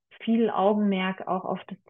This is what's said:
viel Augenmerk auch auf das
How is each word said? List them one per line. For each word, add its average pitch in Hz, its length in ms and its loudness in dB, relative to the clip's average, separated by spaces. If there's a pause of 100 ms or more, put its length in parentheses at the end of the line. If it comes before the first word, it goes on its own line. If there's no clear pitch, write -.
(200)
viel 226 280 2
Augenmerk 196 800 0
auch 185 160 -2
auf 190 220 -4
das 190 120 -14 (120)